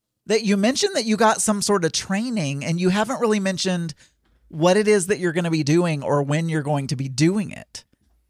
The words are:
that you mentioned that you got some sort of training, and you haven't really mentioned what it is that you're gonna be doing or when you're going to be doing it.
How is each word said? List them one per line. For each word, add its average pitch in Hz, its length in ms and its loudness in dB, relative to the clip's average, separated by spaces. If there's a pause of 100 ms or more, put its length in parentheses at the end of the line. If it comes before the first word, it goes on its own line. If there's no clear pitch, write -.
(260)
that 220 180 0
you 202 140 2
mentioned 277 380 0
that 226 100 -2
you 214 100 0
got 220 280 2
some 202 180 0
sort 196 240 0
of 156 60 0
training, 190 760 -4
and 165 140 -4
you 185 100 2
haven't 220 320 -2
really 214 180 2
mentioned 180 540 -4 (540)
what 175 300 4
it 208 100 2
is 208 200 4
that 190 120 -2
you're 175 140 0
gonna 170 180 0
be 160 120 0
doing 156 380 2
or 143 220 0
when 156 260 -2
you're 156 140 -2
going 143 240 -2
to 139 80 -2
be 135 120 -6
doing 160 440 0
it. - 320 -18 (460)